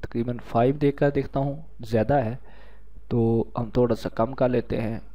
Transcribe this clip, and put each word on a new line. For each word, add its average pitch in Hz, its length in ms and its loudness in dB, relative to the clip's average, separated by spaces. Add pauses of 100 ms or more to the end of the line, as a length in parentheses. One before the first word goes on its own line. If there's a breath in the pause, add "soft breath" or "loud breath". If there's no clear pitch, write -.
तकरीबन 120 380 -4
फ़ाइव 127 360 2
देकर 143 340 2
देखता 143 280 -2
हूँ, 139 260 -2 (160)
ज़्यादा 113 360 2
है 120 200 0 (720 soft breath)
तो 113 460 4
हम 117 200 -4
थोड़ा 117 180 4
सा - 160 -6
कम 135 220 0
कर 131 160 2
लेते 123 280 0
हैं। 113 240 -4 (140)